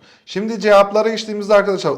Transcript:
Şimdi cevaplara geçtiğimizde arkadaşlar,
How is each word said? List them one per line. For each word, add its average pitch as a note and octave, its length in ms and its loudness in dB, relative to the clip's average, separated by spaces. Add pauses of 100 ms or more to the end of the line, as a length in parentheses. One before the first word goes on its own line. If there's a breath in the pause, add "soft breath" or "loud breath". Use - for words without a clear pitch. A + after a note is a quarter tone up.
(260 soft breath)
Şimdi A3 340 -6
cevaplara G#3 480 4
geçtiğimizde G#3+ 460 -4
arkadaşlar, F#3+ 440 0